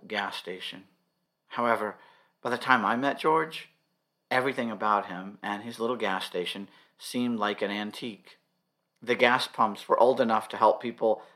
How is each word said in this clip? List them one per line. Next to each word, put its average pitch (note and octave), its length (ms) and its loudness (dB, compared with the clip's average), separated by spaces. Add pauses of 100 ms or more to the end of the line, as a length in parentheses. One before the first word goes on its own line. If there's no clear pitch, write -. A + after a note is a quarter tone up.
gas G2+ 300 -4
station. F#2 480 -12 (680)
However, G#2+ 440 0 (480)
by B2 80 -4
the A#2+ 80 -2
time B2 260 2
I G#2+ 120 2
met C3+ 240 -2
George, D#3+ 480 0 (640)
everything B2+ 380 0
about G#2 360 0
him F#2 380 -10
and G#2 180 -6
his A#2 160 -12
little A#2 180 -2
gas G2 280 -4
station F#2 440 -6 (300)
seemed B2 400 -4
like G#2 240 -2
an G2+ 80 0
antique. G#2 680 -10 (640)
The A#2+ 120 0
gas B2 320 4
pumps G#2+ 420 0
were - 120 4
old B2 200 6
enough A2+ 280 0
to - 80 -8
help G#2+ 260 6
people A2+ 400 0 (140)